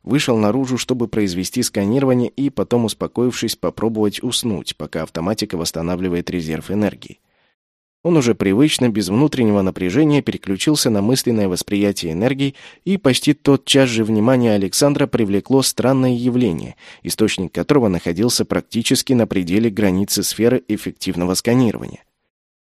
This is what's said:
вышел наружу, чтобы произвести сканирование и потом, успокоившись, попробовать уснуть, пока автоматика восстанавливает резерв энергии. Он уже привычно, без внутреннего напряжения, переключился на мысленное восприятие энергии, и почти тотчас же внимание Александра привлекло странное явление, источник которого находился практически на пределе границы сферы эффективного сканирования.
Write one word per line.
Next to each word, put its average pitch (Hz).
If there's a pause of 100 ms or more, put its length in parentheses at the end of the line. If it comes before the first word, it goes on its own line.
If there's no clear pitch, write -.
вышел 127
наружу, 123
чтобы 117
произвести 98
сканирование 123
и 139
потом, 120
успокоившись, 113
попробовать 107
уснуть, 113
пока 80
автоматика 92
восстанавливает 87
резерв 80
энергии. 98 (880)
Он 175
уже 120
привычно, 120
без 101
внутреннего 110
напряжения, 117
переключился 107
на 101
мысленное 110
восприятие 95
энергии, 135 (300)
и 190
почти 135
тотчас 135
же 113
внимание 113
Александра 135
привлекло 113
странное 131
явление, 120 (260)
источник 95
которого 117
находился 90
практически 117
на 117
пределе 101
границы 98
сферы 120
эффективного 92
сканирования. 117 (680)